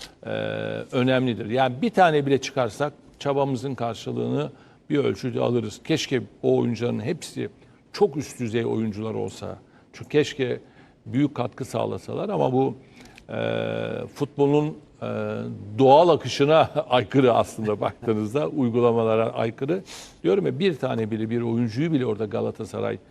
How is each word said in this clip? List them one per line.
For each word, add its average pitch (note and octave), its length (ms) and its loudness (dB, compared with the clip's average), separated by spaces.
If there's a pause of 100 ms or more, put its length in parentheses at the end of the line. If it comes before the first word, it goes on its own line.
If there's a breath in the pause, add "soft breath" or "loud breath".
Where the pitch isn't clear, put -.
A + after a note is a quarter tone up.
(260 loud breath)
e, - 20 -10 (640)
önemlidir. B2+ 580 0
Yani B2+ 320 2
bir A#3 80 0
tane D#3 360 4
bile C3+ 140 4
çıkarsak C#3 520 -4 (260)
çabamızın C#3 560 -2
karşılığını A#2+ 760 -4 (400 loud breath)
bir D3 80 2
ölçüde A#2+ 420 -2
alırız. A#2 440 -2
Keşke C#3 380 0 (200)
o C3 140 4
oyuncuların A#2+ 440 0
hepsi B2+ 480 -6 (440 soft breath)
çok E3 240 2
üst - 240 -8
düzey A#2 260 -2
oyuncular A2 480 -4
olsa. G2+ 440 -8 (340 soft breath)
Çünkü - 180 -16
keşke C3+ 500 0 (460 loud breath)
büyük C#3 280 0
katkı A#2+ 300 -6
sağlasalar A#2 640 -4
ama D3 240 2
bu, B2+ 220 2 (540 loud breath)
e, A2+ 880 -4
futbolun, C#3+ 520 0
e, - 400 -12 (720)
doğal C#3+ 300 10
akışına D3 520 4
<laughs> D3 280 0
aykırı B2 460 4
aslında G#2+ 460 0
baktığınızda, A#2 680 -2
uygulamalara A#2 840 2
aykırı. C3 500 -4 (400 loud breath)
Diyorum F3+ 240 2
ya, C3 120 -2
bir F#3 180 2
tane A#2 340 -2
bile, A2 200 -2
bir A#2 100 0
oyuncuyu A#2 520 0
bile B2+ 140 2
orada A2 180 -2
Galatasaray G#2+ 720 -4 (120 soft breath)